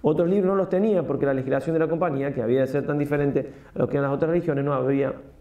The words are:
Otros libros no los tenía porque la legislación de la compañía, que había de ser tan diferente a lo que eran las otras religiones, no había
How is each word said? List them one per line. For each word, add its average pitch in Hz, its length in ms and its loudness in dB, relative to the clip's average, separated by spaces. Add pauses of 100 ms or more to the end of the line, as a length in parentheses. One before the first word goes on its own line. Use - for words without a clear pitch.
Otros 156 260 2
libros 185 200 2
no 196 80 2
los 190 140 0
tenía 190 360 2
porque 139 220 -2
la 135 80 0
legislación 135 400 -2
de 160 60 2
la 160 60 0
compañía, 151 460 -2
que 127 80 -4
había 120 200 2
de 131 60 2
ser 143 200 -2
tan 147 100 0
diferente 143 560 0 (220)
a - 20 -8
lo 127 100 2
que 147 100 -2
eran 139 120 0
las 139 60 0
otras 160 160 0
religiones, 165 340 0
no 143 80 0
había 135 400 0 (280)